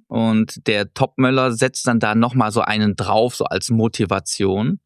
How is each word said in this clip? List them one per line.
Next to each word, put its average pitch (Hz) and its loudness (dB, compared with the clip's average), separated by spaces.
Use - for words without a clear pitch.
Und 113 0
der 104 -2
Toppmöller 131 0
setzt 127 -2
dann 117 2
da 107 2
nochmal 117 2
so 110 0
einen 107 0
drauf, 104 0
so - -4
als - -4
Motivation. 107 0